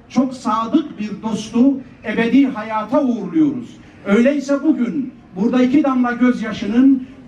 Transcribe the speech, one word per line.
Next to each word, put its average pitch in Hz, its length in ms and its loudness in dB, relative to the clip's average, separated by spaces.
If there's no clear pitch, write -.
çok 262 240 -2
sadık 226 640 -2
bir 214 100 -6
dostu 233 500 0
ebedi 233 420 2
hayata 214 560 -4
uğurluyoruz. 160 760 -2
Öyleyse 262 580 2
bugün 233 500 0
burada 247 280 2
iki 285 200 2
damla 254 280 0
gözyaşının 240 920 2